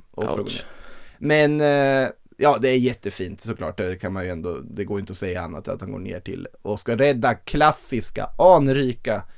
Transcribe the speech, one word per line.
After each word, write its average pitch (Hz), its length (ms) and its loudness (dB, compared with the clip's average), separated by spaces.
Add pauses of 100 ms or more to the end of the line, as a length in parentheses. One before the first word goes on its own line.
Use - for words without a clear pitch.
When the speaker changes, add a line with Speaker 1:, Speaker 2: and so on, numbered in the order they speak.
(120)
Speaker 1:
Old - 180 -4
Speaker 2:
Ouch. - 60 -2
Speaker 1:
Frog. 104 140 -6 (680)
Men, 151 440 4
eh, 139 480 4 (280)
ja, 143 240 6
det 131 80 4
är 131 80 4
jättefint 113 640 -4
såklart. 101 360 -8
Det 92 240 -4
kan 95 120 -6
man 95 120 -4
ju 92 60 -4
ändå, 82 320 -6
det - 200 -10
går 98 160 -4
inte 98 120 -10
att 92 60 -10
säga 90 240 -6
annat 82 260 -10
att 90 140 -6
han 98 100 -10
går 98 80 -10
ner 92 200 -8
till 85 280 -10 (140)
och 101 180 -4
ska 117 160 -2
rädda 131 380 4
klassiska, - 1040 0
anrika 135 840 4 (140)